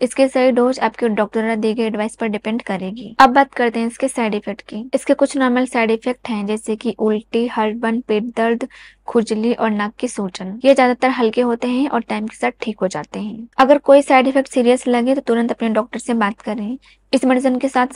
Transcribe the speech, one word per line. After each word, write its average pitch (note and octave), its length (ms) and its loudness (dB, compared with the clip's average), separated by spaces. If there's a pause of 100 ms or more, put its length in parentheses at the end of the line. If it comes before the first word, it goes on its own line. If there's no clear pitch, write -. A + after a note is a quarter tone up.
इसके C4 260 2
सही C4 240 4
डोज B3 280 2
आपके A3 300 -2
डॉक्टर G#3+ 300 -2
द्वारा A3 160 -2
दी A3 180 0
गई A#3+ 80 -4
एडवाइस A3 340 -4
पर A3+ 120 -4
डिपेंड A3 340 -4
करेगी। G3+ 580 -8
अब C4+ 100 8
बात C#4 240 4
करते A#3 260 0
हैं A3+ 60 0
इसके A#3+ 220 -4
साइड A3 260 -2
इफेक्ट G#3 280 -8
की। G#3+ 220 -12 (100)
इसके C#4 200 0
कुछ C#4 220 0
नॉर्मल B3+ 300 2
साइड A3+ 240 0
इफेक्ट A3+ 380 -4
हैं, G#3 180 -4
जैसे A3 300 -4
कि A3 220 -4
उल्टी, A3+ 500 0
हर्टबर्न, A3+ 520 -2
पेट A3 360 -2
दर्द, A#3 300 0 (380)
खुजली A3 500 0
और A3 160 -2
नाक G#3 280 -2
की B3 100 -4
सूजन। F#3+ 560 -8
ये C4+ 100 8
ज्यादातर B3+ 360 2
हल्के A#3+ 300 0
होते A#3+ 280 -2
हैं B3+ 200 0
और A#3 120 -2
टाइम G#3+ 260 -6
के - 100 -12
साथ A#3+ 140 -2 (120)
ठीक G#3+ 180 -8
हो F#3+ 80 0
जाते F3 320 -8
हैं। G#3+ 280 -10 (100)
अगर C4+ 220 6
कोई C#4 220 6
साइड C4 240 4
इफेक्ट C4+ 220 0
सीरियस B3 400 2
लगे A#3+ 260 2
तो C#4+ 80 0
तुरंत A#3 280 0
अपने A3+ 200 -4
डॉक्टर G#3+ 280 -2
से A#3+ 160 -4
बात A3 260 -2
करें। G#3+ 360 -8 (360)
इस C4+ 120 2
मेडिसिन B3+ 340 2
के C4+ 100 -2
साथ B3+ 280 2